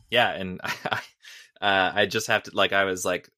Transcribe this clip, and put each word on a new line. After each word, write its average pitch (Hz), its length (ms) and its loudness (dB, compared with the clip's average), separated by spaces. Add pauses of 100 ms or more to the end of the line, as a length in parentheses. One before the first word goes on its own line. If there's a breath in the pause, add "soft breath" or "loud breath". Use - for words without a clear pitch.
(100)
yeah, 113 200 4
and 92 300 -8
<laughs> - 40 -12
I, - 100 -6 (160)
I, - 100 -8 (580 loud breath)
uh, 95 360 2
I 104 120 2
just 107 200 -4
have 107 180 2
to, - 100 -16
like, 98 200 2
I 98 100 4
was, 92 220 -2
like, 90 320 -4